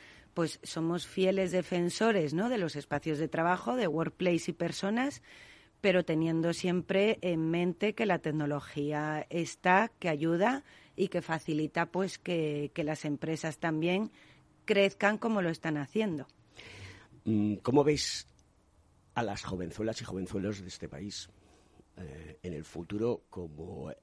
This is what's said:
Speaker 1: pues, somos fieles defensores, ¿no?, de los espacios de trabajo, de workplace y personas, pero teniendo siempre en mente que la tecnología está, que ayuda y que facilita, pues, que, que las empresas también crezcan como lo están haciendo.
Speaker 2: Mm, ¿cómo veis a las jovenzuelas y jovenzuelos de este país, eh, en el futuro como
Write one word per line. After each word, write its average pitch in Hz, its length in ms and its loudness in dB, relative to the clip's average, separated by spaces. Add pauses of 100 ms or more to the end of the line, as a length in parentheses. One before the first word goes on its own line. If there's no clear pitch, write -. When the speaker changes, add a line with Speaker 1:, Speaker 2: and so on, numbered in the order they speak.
(340)
Speaker 1:
pues, 165 280 0
somos 170 460 -2
fieles 190 420 2
defensores, 175 840 2
¿no?, 190 160 0
de 247 100 0
los 160 180 -2
espacios 147 420 -2
de 160 80 0
trabajo, 180 480 0
de 226 140 2
workplace 165 640 0
y - 20 -4
personas, 208 640 -2 (600)
pero 180 240 4
teniendo 165 480 2
siempre 190 720 2
en 165 300 2
mente 175 420 0
que 226 100 -2
la 180 140 2
tecnología 151 1120 -2
está, 185 720 2
que 180 80 -2
ayuda 170 560 2 (320)
y 190 100 2
que 175 160 -2
facilita, 160 640 -2
pues, 180 320 -2
que, 151 560 -2
que 165 80 -2
las 151 220 -2
empresas 156 540 -4
también 170 520 0 (540)
crezcan 202 540 4
como 226 220 0
lo 165 100 2
están 156 260 -2
haciendo. 156 500 -2 (960)
Speaker 2:
Mm, 104 380 2
¿cómo 135 220 6
veis - 420 0 (880)
a 120 80 0
las 101 220 -4
jovenzuelas 95 580 -4
y - 20 -10
jovenzuelos 98 560 -4
de 90 60 -12
este 82 220 -12
país, 92 420 -12 (640)
eh, 78 460 -16
en 90 120 -8
el 76 100 -10
futuro 104 680 -4
como 82 600 -12 (100)